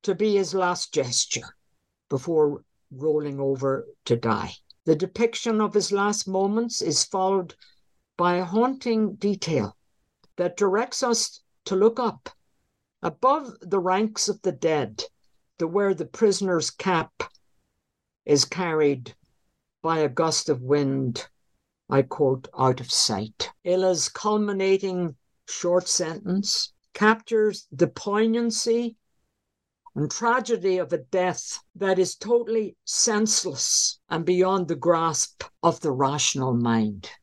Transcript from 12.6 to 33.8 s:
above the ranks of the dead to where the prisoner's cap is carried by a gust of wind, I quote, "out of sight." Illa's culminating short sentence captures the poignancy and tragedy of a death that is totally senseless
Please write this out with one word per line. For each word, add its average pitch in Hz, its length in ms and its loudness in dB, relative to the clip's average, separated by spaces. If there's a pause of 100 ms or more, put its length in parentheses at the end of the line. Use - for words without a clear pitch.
above 269 580 0
the 185 180 -2
ranks 196 480 0
of - 140 -4
the 185 100 -2
dead 139 520 -2 (560)
to 165 80 0
where 196 260 2
the 151 120 -4
prisoner's 190 680 0
cap 170 400 -2 (1120)
is 147 180 4
carried 156 680 -2 (680)
by 160 160 0
a 151 100 2
gust 160 400 0
of 135 120 0
wind, 135 680 0 (640)
I 135 120 4
quote, 131 460 0 (100)
"out 131 220 2
of 123 120 -8
sight." - 600 -2 (120)
Illa's 185 460 2
culminating 190 1040 0 (320)
short 175 400 0
sentence 180 840 -2 (200)
captures 214 800 2
the 151 160 2
poignancy 226 1080 0 (1000)
and 143 160 -2
tragedy 226 680 0
of 160 140 -4
a 170 40 -2
death 180 640 -4 (160)
that 190 240 0
is 180 160 0
totally 226 600 -2 (100)
senseless - 1120 0 (100)